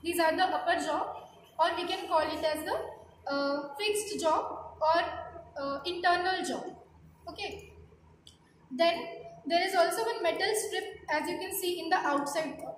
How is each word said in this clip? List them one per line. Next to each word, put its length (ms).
These 180
are 160
the 60
upper 420
jaw, 420
or 180
we 100
can 200
call 140
it 240
as 200
the, 140
uh, 520
fixed 420
jaw 580
or, 240
uh, 280
internal 580
jaw. 180
Okay. 420
Then 360
there 200
is 80
also 300
one 180
metal 320
strip, 300
as 160
you 120
can 200
see 220
in 80
the 80
outside 680